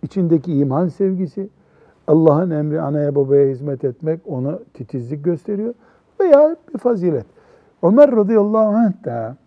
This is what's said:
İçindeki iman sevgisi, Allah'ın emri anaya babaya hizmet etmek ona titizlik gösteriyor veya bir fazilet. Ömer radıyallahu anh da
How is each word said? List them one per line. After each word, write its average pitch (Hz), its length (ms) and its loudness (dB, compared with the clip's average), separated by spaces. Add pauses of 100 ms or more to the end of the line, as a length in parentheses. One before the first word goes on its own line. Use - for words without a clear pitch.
İçindeki 165 560 -2
iman 143 300 0
sevgisi, 190 600 -4 (580)
Allah'ın 160 440 4
emri 151 300 -4
anaya 147 340 -2
babaya 139 340 2
hizmet 135 360 -6
etmek 156 420 -6
ona 143 320 -6 (160)
titizlik 131 500 -10
gösteriyor 202 500 -6 (460)
veya 311 360 4 (180)
bir 233 40 -8
fazilet. 175 480 -2 (560)
Ömer 262 300 6
radıyallahu 214 640 2
anh 220 280 0
da 117 320 -8 (100)